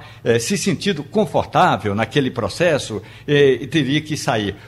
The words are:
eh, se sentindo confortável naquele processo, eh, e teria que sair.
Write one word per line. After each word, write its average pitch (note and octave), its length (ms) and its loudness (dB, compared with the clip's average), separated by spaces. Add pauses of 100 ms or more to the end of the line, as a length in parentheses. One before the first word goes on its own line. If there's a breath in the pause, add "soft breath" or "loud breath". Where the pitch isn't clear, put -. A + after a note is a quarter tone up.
(220 loud breath)
eh, A#2 160 4
se F#3+ 180 -2
sentindo E3+ 460 -2
confortável C#3 880 0
naquele A2+ 380 0
processo, A2+ 720 -2 (240 loud breath)
eh, C#3+ 360 4
e A2 40 -10
teria C#3+ 340 0
que D3+ 160 -6
sair. G#2+ 380 -2 (140 loud breath)